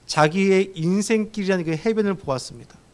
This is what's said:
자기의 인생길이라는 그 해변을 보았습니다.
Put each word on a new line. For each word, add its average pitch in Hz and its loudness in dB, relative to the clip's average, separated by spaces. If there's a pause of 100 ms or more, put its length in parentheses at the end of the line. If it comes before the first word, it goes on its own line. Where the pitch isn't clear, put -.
자기의 190 2
인생길이라는 196 -2
그 165 -2
해변을 202 0
보았습니다. 123 -8 (180)